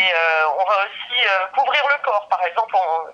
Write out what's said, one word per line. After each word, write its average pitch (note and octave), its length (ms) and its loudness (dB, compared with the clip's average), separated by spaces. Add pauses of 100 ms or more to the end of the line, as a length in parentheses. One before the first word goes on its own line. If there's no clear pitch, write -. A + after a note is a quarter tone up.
(140)
euh, D#3+ 460 2
on F#3+ 80 2
va G3+ 180 2
aussi, - 400 -10
euh, F#3+ 220 0 (100)
couvrir C#4+ 320 2
le C#4+ 140 2
corps, G#3 260 -2
par F#3 160 0
exemple, G#3+ 300 -2
on, D#3+ 380 0